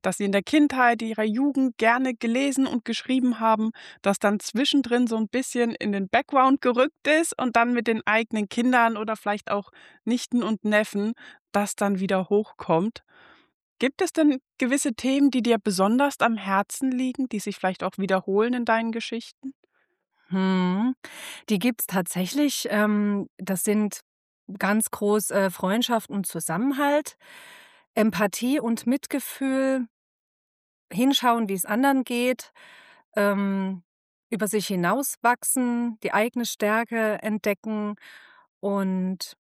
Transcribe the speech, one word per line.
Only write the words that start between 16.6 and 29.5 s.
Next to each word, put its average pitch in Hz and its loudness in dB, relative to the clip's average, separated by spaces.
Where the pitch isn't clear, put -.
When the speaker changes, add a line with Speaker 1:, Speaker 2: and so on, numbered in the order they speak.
Speaker 1:
liegen, 254 -4
die 208 -4
sich 196 -6
vielleicht 185 -4
auch 190 -6
wiederholen 196 0
in 240 -4
deinen 226 0
Geschichten? 233 -10
Speaker 2:
Hm, 190 0
die 208 2
gibt's 233 -2
tatsächlich. 190 -2
Ähm, 208 0
das 190 -4
sind 214 0
ganz 214 0
groß, 208 0
äh, 196 2
Freundschaft 220 -2
und 196 -6
Zusammenhalt, 277 -2
Empathie 220 0
und 226 -4
Mitgefühl, 262 -2